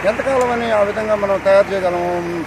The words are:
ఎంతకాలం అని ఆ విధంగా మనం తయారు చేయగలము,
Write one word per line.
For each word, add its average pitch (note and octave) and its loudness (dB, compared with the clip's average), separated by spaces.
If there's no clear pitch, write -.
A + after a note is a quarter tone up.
ఎంతకాలం B3 0
అని A#3 -2
ఆ G#3+ 2
విధంగా G#3+ -2
మనం G3 0
తయారు G3 4
చేయగలము, F3 -2